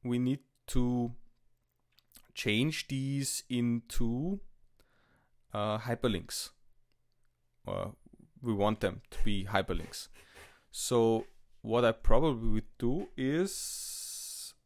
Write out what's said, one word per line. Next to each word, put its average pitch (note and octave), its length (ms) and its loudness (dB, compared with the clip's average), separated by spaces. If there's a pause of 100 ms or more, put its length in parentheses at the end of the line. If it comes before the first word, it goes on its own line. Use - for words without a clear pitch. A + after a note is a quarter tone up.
we B2 160 -2
need B2+ 220 0 (280)
to B2 440 2 (1200)
change B2 540 0
these C3+ 600 -4
into, A#2+ 920 -2 (1120)
uh, G#2+ 260 -4
hyperlinks. A2+ 720 -4 (1160)
Uh, F#2 220 -6 (540)
we A#2 100 -4
want G#2 280 0
them F#2 200 -4 (100)
to - 140 -10
be F#2+ 200 2
hyperlinks. F#2+ 640 -4 (640)
So A#2 560 2 (360)
what A2+ 220 2
I A2+ 80 6
probably A#2 560 6
would G#2+ 300 2
do C3+ 380 0
is - 1400 -6 (140)